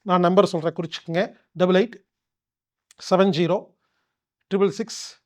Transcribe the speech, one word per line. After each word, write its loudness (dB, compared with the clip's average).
நான் 0
நம்பர் 4
சொல்றேன், -4
குறிச்சுக்குங்க. -6
டபுள் 2
எயிட் -20
செவன் 4
ஜீரோ -2
ட்ரிபிள் 2
சிக்ஸ் -10